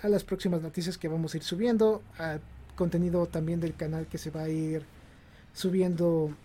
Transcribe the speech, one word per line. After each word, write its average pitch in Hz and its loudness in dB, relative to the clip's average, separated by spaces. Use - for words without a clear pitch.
a 208 0
las 202 4
próximas 175 0
noticias 165 -4
que - -6
vamos 160 -2
a - -2
ir 156 -6
subiendo, 220 4
al 160 -4
contenido 175 2
también 170 -2
del 165 -2
canal 160 -4
que 170 -6
se 160 -8
va 156 -6
a 160 -4
ir 160 -2
subiendo 170 2